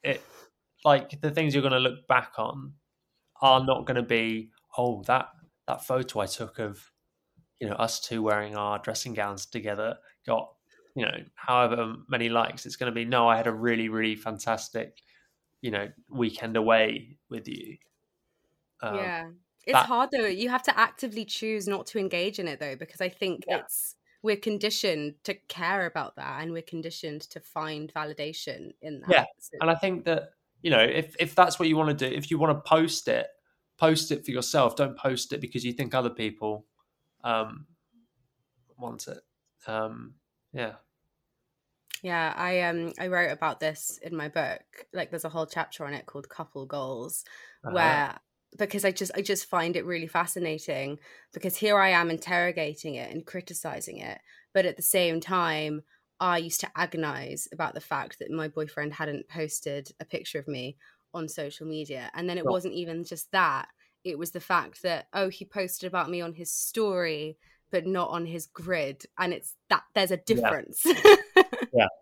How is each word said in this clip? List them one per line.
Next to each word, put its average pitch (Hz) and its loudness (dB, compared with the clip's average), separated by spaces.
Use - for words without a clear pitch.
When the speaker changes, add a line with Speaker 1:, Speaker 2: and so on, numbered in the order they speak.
Speaker 1:
It, 139 -2
like, 147 4
the 151 -2
things 156 2
you're 139 4
gonna 131 4
look 127 0
back 127 2
on 135 -6
are 131 8
not 127 4
gonna 123 0
be, 110 0
"Oh, 120 0
that, 127 2
that - -4
photo 131 -2
I 98 0
took - -10
of, 101 -8
you 110 -6
know, 101 -2
us 113 0
two 113 -4
wearing 104 0
our 104 -2
dressing 117 -6
gowns 101 -4
together 107 -6
got, 117 -2
you 120 0
know, - -2
however 117 2
many 117 0
likes." 117 0
It's 123 -12
gonna 123 -4
be, 117 -4
"No, 120 6
I 113 8
had 113 0
a 113 0
really, 113 0
really 110 0
fantastic, 113 -6
you 123 -6
know, 101 -4
weekend 117 -4
away 113 2
with 117 -12
you." - -14
Um, 107 -4
Speaker 2:
Yeah. 165 -6
It's 262 6
Speaker 1:
that 220 4
Speaker 2:
hard, 254 2
though. 240 0
You 196 -2
have 247 -2
to 240 2
actively 226 0
choose 214 -6
not 196 -4
to 220 -6
engage 190 -2
in 175 -4
it, 143 -8
though, 143 -6
because 156 -14
I 185 -2
think 180 -4
Speaker 1:
Yeah. - 0
Speaker 2:
it's, - -8
we're 208 2
conditioned 202 -2
to 202 -4
care 180 -4
about - -6
that, 135 -10
and 165 -6
we're 165 -8
conditioned 160 -10
to - -18
find 156 -8
validation 151 -8
in 147 -10
that. 180 -2
Speaker 1:
Yeah. 147 8
Speaker 2:
So - -16
Speaker 1:
And 160 4
I 165 6
think 185 -2
that, 165 0
you 170 0
know, 117 8
if, 135 2
if 165 0
that's 175 8
what 165 2
you 156 6
wanna 151 4
do, 135 -2
if 135 -4
you 160 0
wanna 151 4
post 160 4
it, 117 2
post 160 4
it - -2
for - -8
yourself. 123 4
Don't 135 0
post 131 -2
it 143 -4
because 123 -6
you 123 -2
think 123 -6
other 123 2
people, 107 -6
um, 110 -2
want 120 -12
it. - -14
Um, 110 -6
yeah. 117 -6
Speaker 2:
Yeah, 170 -2
I, 180 0
um, 170 -2
I 185 -6
wrote 175 2
about 151 -2
this - -4
in 170 -10
my 151 -4
book. - -2
Like, 170 -6
there's 165 -8
a 165 -6
whole 160 -4
chapter 160 -6
on 143 -8
it - -12
called 143 -16
Couple 143 -12
Goals, 131 -8
Speaker 1:
Uh-huh. 113 -6
Speaker 2:
where, 156 4
because 202 -2
I 190 6
just, 190 -4
I 196 -2
just 196 -2
find 175 0
it - -2
really 165 -4
fascinating, 156 -4
because 185 -4
here 208 4
I 190 6
am 170 6
interrogating 165 -2
it 123 -10
and 160 -8
criticizing - -10
it, - -12
but 190 6
at 180 -2
the 170 -10
same 170 2
time, 156 -2
I 180 2
used 165 -4
to - -6
agonize 151 -4
about 160 -4
the - -10
fact - -6
that - -10
my 156 -4
boyfriend 147 -6
hadn't 151 -6
posted 151 -8
a 160 -12
picture - -8
of 139 -8
me 135 -8
on 165 -8
social 151 -10
media. 147 -8
And 175 -6
then 180 -4
it 175 -6
Speaker 1:
Sure. 131 2
Speaker 2:
wasn't 180 -2
even 170 -8
just - -12
that. 160 2
It 165 -6
was 165 -8
the 175 -8
fact - -2
that, 170 -2
oh, 190 0
he 190 -14
posted 185 -6
about 170 -2
me 175 -4
on 170 -8
his 165 -10
story, 170 -2
but 175 0
not 185 0
on 170 -4
his 165 -8
grid. 160 -4
And 180 0
it's - -8
that, 185 2
there's 190 2
a 185 0
Speaker 1:
Yeah. 180 -12
Speaker 2:
difference. 226 0
<laughs> 311 6
Speaker 1:
Yeah. 110 8